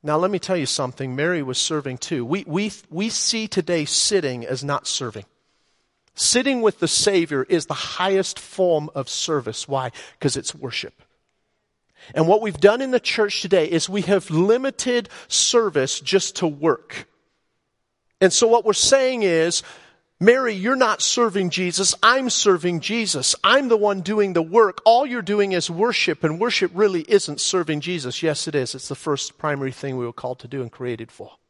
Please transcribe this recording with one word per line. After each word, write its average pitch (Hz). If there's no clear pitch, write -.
Now, 151
let 180
me 190
tell 190
you 147
something. 127
Mary 156
was 127
serving 139
too. 135
We, 165
we, 196
we 190
see 220
today 170
sitting 139
as 127
not 143
serving. 110
Sitting 254
with 214
the 165
Savior 165
is 170
the 151
highest 190
form 160
of 135
service. 131
Why? 131
'Cause 139
it's -
worship. -
And 160
what 214
we've 196
done 208
in 262
the 254
church -
today 175
is 165
we 190
have 175
limited 240
service 160
just 185
to 175
work. 147
And 185
so 233
what 233
we're 220
saying 262
is, 170
"Mary, 240
you're 202
not 226
serving 202
Jesus. 180
I'm 247
serving 175
Jesus. 202
I'm 262
the 233
one 202
doing 202
the 170
work. 185
All 233
you're 247
doing 202
is 175
worship, 180
and 160
worship 196
really 185
isn't 156
serving 156
Jesus." 143
Yes, 156
it 156
is. 135
It's 131
the 147
first -
primary 139
thing 135
we 123
were 117
called 127
to 120
do 135
and 117
created 117
for. -